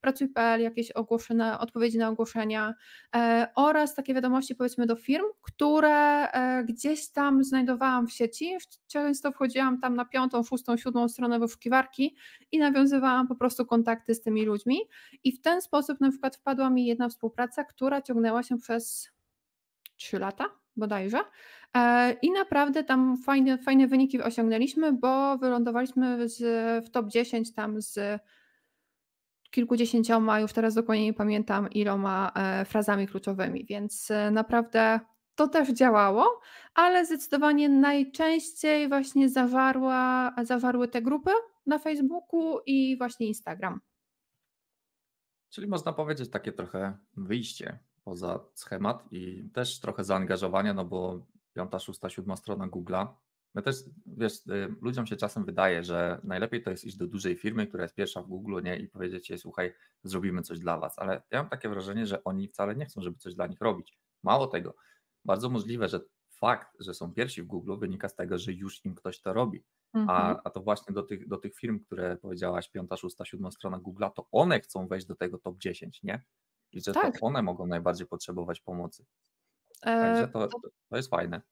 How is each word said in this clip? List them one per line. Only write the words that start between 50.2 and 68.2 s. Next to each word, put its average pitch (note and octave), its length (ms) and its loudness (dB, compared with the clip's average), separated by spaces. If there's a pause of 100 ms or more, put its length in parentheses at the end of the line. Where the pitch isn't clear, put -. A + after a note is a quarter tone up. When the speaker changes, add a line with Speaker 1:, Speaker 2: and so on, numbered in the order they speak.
Speaker 2:
no F#2+ 120 -4
bo F2+ 400 -8 (280)
piąta, F#2+ 260 -8
szósta, - 300 -12
siódma F#2+ 260 -8
strona G2 320 -8
Google'a. F#2 400 -6 (460)
My G#2 80 -6
też, C3 140 -2 (300)
wiesz, A2+ 280 -6 (140)
y, G2 340 -6
ludziom B2 260 -4
się A2 80 -6
czasem G#2 300 -6
wydaje, F#2 380 0
że F2 400 -2
najlepiej G2+ 400 -6
to - 80 -6
jest - 140 -12
iść G2 120 -14
do F2+ 100 -6
dużej F#2+ 280 -4
firmy, G#2+ 320 -4
która F2+ 160 -8
jest E2+ 120 -10
pierwsza F#2+ 260 -6
w F2 60 -18
Google, F#2+ 360 -8
nie, F2+ 160 -6
i G2+ 80 -12
powiedzieć F#2 420 -10
jej: F2+ 100 -10
„Słuchaj, F2+ 340 -8 (300)
zrobimy F#2 380 -4
coś E2+ 180 -10
dla E2+ 200 -4
was”. C#2+ 200 -10
Ale F#2+ 220 -6 (100)
ja B2+ 100 -2
mam D3+ 80 -10
takie C3+ 200 -8
wrażenie, G2+ 360 -6
że G2 180 -6
oni F#2+ 240 -6
wcale G2+ 280 -4
nie D3 100 -6
chcą, - 160 -14
żeby F2 160 -8
coś F2+ 180 -14
dla F2+ 120 -4
nich - 140 -12
robić. G#2 360 -4 (260)
Mało B2+ 240 2
tego, F2 280 -6 (500)
bardzo G#2 240 0
możliwe, A2+ 400 -4
że F2+ 100 -4 (300)
fakt, - 380 -2 (120)
że F#2 140 -14
są F2 200 -12
pierwsi A#2 300 -6
w - 40 -12
Google, G2 300 -8
wynika G2 320 -8
z - 60 -16
tego, F2+ 220 -6